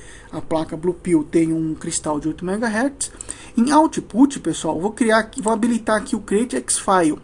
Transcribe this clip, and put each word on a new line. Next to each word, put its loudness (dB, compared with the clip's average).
a -8
placa -2
Blue -2
Pill 2
tem 2
um -2
cristal -4
de -4
oito -6
megahertz. -2
Em 4
Output, 4
pessoal, -2
vou -2
criar 2
aqui, -6
vou 0
habilitar 0
aqui -4
o -2
Create 0
X -2
File, 2